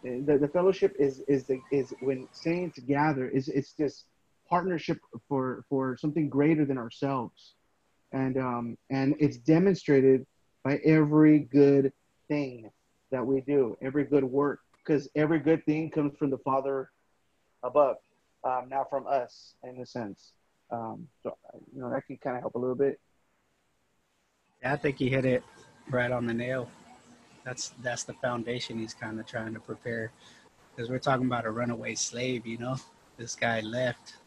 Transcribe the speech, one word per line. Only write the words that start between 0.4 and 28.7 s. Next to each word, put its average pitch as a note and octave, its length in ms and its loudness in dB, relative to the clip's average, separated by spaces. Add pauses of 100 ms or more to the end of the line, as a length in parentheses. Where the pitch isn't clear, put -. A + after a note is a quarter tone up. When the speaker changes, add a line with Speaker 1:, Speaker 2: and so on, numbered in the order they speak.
Speaker 1:
fellowship F#3+ 500 2
is, C3+ 300 0
is C#3 160 2
the, C3 160 -2 (120)
is C3+ 280 -2
when B2+ 320 -4
saints E3+ 480 -4
gather, C#3 480 0
is, C3+ 220 -2
it's C3+ 240 -2
this - 320 -4 (420)
partnership F3+ 500 -2 (300)
for, C3 400 -4
for C3 300 -2
something D3+ 320 -2
greater D3 340 2
than C3+ 140 -2
ourselves. B2 800 -6 (580)
And, C3 240 -2
um, A#2+ 400 -4 (120)
and C3+ 300 0
it's C3 180 2
demonstrated C#3+ 880 4 (380)
by C#3 220 0
every D3+ 540 8
good C#3 520 6 (380)
thing B2+ 420 -6 (400)
that B2 140 -2
we C3+ 160 0
do, C3+ 400 2
every C3+ 240 -2
good C3+ 180 4
work, C3 360 0 (260)
'cause C#3+ 300 0
every D3+ 240 2
good D#3 260 2
thing D#3 240 0
comes D3 280 -2
from C#3+ 140 -2
the C3 80 -2
Father C3+ 520 -2 (720)
above, B2 340 2 (460)
um, B2+ 260 -4
not C3+ 200 -4
from C3+ 180 -4
us - 560 -4
in B2+ 180 -14
a A#2+ 40 -10
sense. A2 480 -10 (380)
Um, A2+ 360 -10 (140)
so, - 140 -8 (380)
you C#3 80 -14
know, B2 80 -8
that C3 160 -6
can C3+ 120 -14
kinda B2 220 -6
help - 160 -8
a B2 40 -6
little B2+ 160 -4
bit. C3+ 240 0 (1600)
Speaker 2:
Yeah, B2+ 120 -2
I D3 40 -2
think C#3+ 220 -2
you C3 100 0
hit C3 160 0
it B2+ 180 2 (460)
right B2 220 -2
on A#2+ 140 -2
the A#2 80 -2
nail. A#2+ 360 -6 (720)
That's, - 260 -10 (120)
that's A#2+ 220 -6
the A#2 100 -12
foundation A#2+ 640 -6